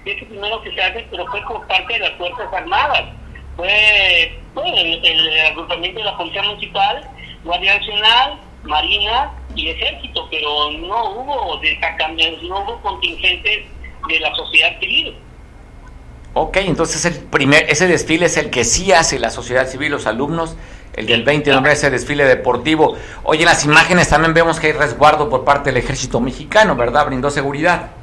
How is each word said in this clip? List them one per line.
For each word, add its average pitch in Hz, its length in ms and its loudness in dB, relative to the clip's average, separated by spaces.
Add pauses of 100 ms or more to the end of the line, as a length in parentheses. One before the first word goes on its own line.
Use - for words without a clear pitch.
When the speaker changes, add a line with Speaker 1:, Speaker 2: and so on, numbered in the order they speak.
Speaker 1:
y 196 60 -6
es 220 100 -6
el 226 80 -16
primero 214 320 -8
que 220 140 -12
se 196 80 -4
hace, 220 280 -4
pero 175 180 -8
fue 202 200 -6
por - 180 -10
parte 190 280 -2
de 226 60 -2
las - 180 -4
Fuerzas 175 340 -8
Armadas. 196 520 0 (520)
Fue, 190 840 2 (140)
fue 311 160 -4
el, 170 340 -2
el 160 440 2
agrupamiento 170 540 -6
de 208 40 -8
la 196 140 -6
Policía 175 240 -6
Municipal, 208 680 -4 (360)
Guardia 180 340 0
Nacional, 220 640 0 (240)
Marina 208 680 -2 (220)
y - 160 -4
Ejército, - 600 -8
pero 147 420 -2
no 190 400 -4
hubo 247 460 -6
destacamientos, 160 840 -4
no 190 220 -6
hubo 226 180 -8
contingentes 185 840 -4 (440)
de 160 120 -2
la 151 140 -4
sociedad - 460 -2
civil. - 360 -4 (1200)
Speaker 2:
Ok, 151 240 0
entonces 165 480 0
el 156 220 -2
primer, 143 420 4
ese 156 160 4
desfile 165 400 2
es 165 100 2
el 143 140 -2
que 120 140 2
sí 185 280 2
hace 156 260 4
la 113 120 0
sociedad 127 360 0
civil, 143 260 -4
los 135 140 -4
alumnos, 156 500 -2 (380)
el 110 120 -6
del 113 160 0
veinte 143 240 2
de 143 60 6
noviembre, 135 200 4
ese 143 160 2
desfile 135 360 0
deportivo. 131 720 4 (260)
Oye, 156 200 2
en 170 40 6
las 160 180 4
imágenes 160 460 6
también 160 240 4
vemos 165 260 4
que 156 60 0
hay 151 60 4
resguardo 147 580 4
por 131 140 0
parte 143 260 2
del 123 120 2
ejército - 380 -2
mexicano, 143 560 2
¿verdad? 123 300 2
Brindó 131 240 -2
seguridad. 147 600 0 (120)